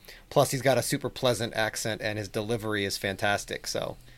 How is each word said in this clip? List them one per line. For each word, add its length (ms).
Plus, 220
he's 100
got 160
a 40
super 280
pleasant 440
accent, 480
and 160
his 120
delivery 560
is 120
fantastic. 680
So 300